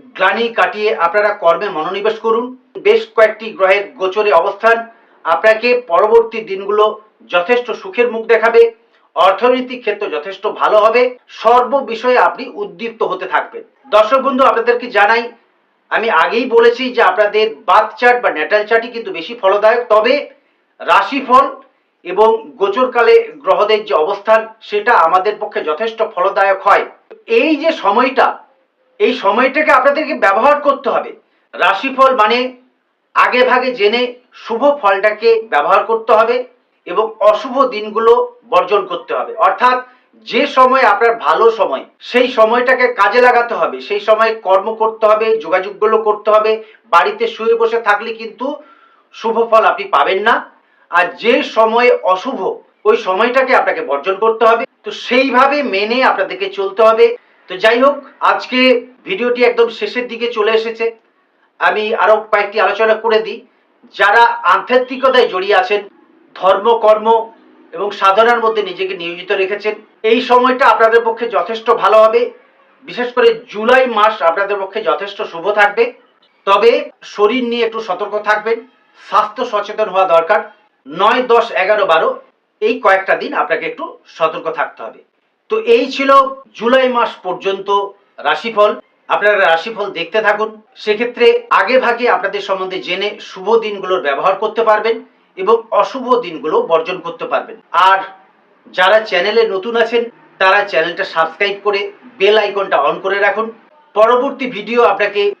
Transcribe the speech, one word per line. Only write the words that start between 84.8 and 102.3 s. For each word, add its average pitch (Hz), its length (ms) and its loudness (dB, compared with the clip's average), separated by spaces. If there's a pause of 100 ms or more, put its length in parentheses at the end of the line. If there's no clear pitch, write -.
হবে। 110 160 -16 (500)
তো 214 60 -2 (200)
এই 277 160 0
ছিল 269 200 -2 (420)
জুলাই 254 360 2
মাস 233 220 -2 (140)
পর্যন্ত 190 440 -6 (480)
রাশিফল। 208 540 0 (360)
আপনারা 202 320 0
রাশিফল 190 520 -2
দেখতে 170 300 -6
থাকুন, 214 280 -2 (260)
সেক্ষেত্রে 233 500 -2 (240)
আগে 196 300 2
ভাগে 240 300 0
আপনাদের 196 320 -4
সম্বন্ধে 190 380 -6
জেনে 190 300 -6 (100)
শুভ 190 280 -12 (180)
দিনগুলোর 185 420 -4
ব্যবহার 160 280 0
করতে 220 280 -4
পারবেন 220 320 2 (420)
এবং 196 180 2 (160)
অশুভ 208 340 -2 (200)
দিনগুলো 156 360 -4
বর্জন 165 440 -2
করতে 165 200 -10
পারবেন। 120 320 -6 (320)
আর 392 100 4 (680)
যারা 190 320 2
চ্যানেলে 214 480 0
নতুন 196 260 -6 (100)
আছেন, 233 200 -2 (340)
তারা 190 220 2 (120)
চ্যানেলটা 170 420 -2
সাবস্ক্রাইব 196 500 -2
করে 202 160 -2 (400)
বেল 208 180 4